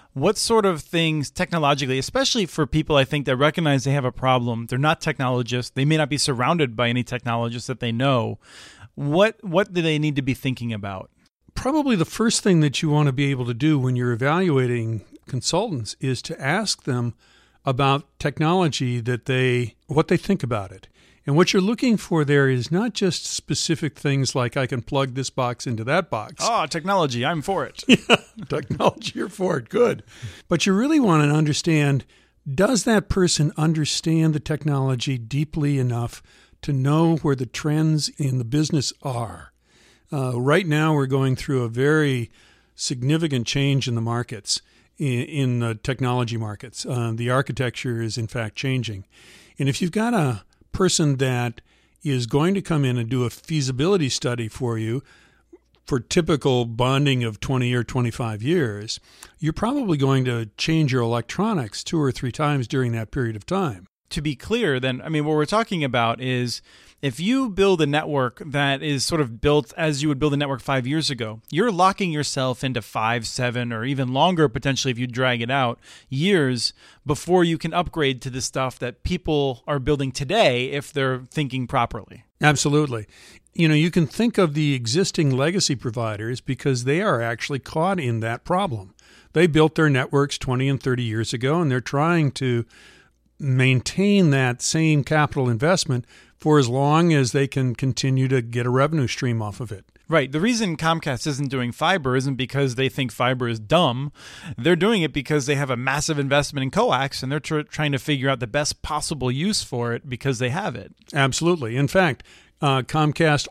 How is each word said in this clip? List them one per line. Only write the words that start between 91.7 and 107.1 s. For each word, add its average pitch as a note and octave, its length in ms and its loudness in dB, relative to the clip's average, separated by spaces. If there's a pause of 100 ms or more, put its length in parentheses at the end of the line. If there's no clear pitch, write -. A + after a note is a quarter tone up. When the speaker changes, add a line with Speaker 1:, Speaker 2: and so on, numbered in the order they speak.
Speaker 2:
trying D#3 520 2
to A#2+ 320 0 (760)
maintain C#3+ 920 4
that C3 320 0
same D#3 400 2
capital D3 440 2
investment B2 580 0 (340)
for D3+ 180 6
as C3+ 100 6
long D3 460 4
as C3+ 200 2
they C#3 140 2
can C3 280 -2
continue C3 520 0
to C3 140 2
get A#2+ 240 -4
a B2 40 0
revenue C#3 360 2
stream A#2 380 -2
off G#2 160 -8
of - 120 -10
it. G2 140 -14 (220)
Speaker 1:
Right. C#3+ 240 0
The D#3 80 -2
reason G#3+ 360 0
Comcast D#3+ 520 -2
isn't C#3 240 -2
doing B2 200 -2
fiber D#3 440 0
isn't C3+ 180 0
because B2+ 420 -2
they C3 140 0
think B2+ 220 -4
fiber B2 360 0
is A2+ 120 -4
dumb. C#3 520 2 (460)
They're D3+ 180 4
doing F#3+ 280 2
it C#3+ 100 -2
because D3 320 -2
they C#3+ 80 0
have C#3 160 -2
a B2 80 -2
massive C#3 400 -2
investment C#3 460 0
in C3+ 80 -4
coax, D3 500 0